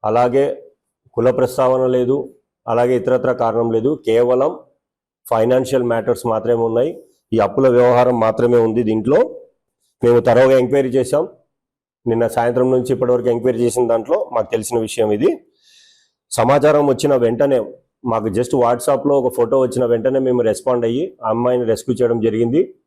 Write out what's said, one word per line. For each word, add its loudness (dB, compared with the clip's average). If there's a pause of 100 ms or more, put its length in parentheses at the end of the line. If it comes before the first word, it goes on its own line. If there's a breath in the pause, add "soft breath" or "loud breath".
అలాగే 0 (500)
కుల 2
ప్రస్తావన 0
లేదు, -2 (320)
అలాగే 0
ఇతరత్ర 0
కారణం -2
లేదు. -2
కేవలం 0 (680)
ఫైనాన్షియల్ 0
మ్యాటర్స్ -2
మాత్రమే -2
ఉన్నాయి, -2 (300 soft breath)
ఈ 0
అప్పుల 0
వ్యవహారం 2
మాత్రమే 2
ఉంది 0
దీంట్లో. 0 (880)
మేము 6
తరోగా 4
ఎంక్వైరీ 2
చేశాం. 0 (760)
నిన్న 0
సాయంత్రం 0
నుంచి 0
ఇప్పటివరకు -2
ఎంక్వైరీ -2
చేసిన 0
దాంట్లో -2
మాకు -4
తెలిసిన -4
విషయం -2
ఇది. 0 (920 soft breath)
సమాచారం 2
వచ్చిన 0
వెంటనే, 2 (460)
మాకు -2
just -2
WhatsApp-లో 0
ఒక -2
ఫోటో 0
వచ్చిన 0
వెంటనే 0
మేము 0
రెస్పాండ్ 0
అయ్యి -4
ఆ -4
అమ్మాయిని 0
రెస్క్యూ -2
చేయడం 0
జరిగింది. 0 (100)